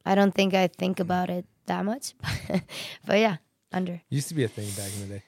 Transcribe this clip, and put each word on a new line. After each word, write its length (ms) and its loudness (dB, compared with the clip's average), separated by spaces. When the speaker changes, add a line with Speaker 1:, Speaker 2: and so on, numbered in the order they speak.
Speaker 1:
I 80 4
don't 200 6
think 200 4
I 140 4
think 300 -2
Speaker 2:
Mm. 20 0
Speaker 1:
about 300 0
it 160 -4
that 180 -2
much, 300 -6
<laughs> 440 -14
but 120 4
yeah, 180 4
under. 380 -4
Speaker 2:
Used 180 0
to 60 -8
be 100 2
a 40 2
thing 220 -8
back 240 -8
in 140 -8
the 80 -8
day. 120 -12